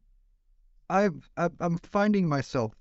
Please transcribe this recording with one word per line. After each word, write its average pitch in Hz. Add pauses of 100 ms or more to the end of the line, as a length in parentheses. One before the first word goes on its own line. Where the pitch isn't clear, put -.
(920)
I've, 185
I've, 170
I'm 170
finding 202
myself, 131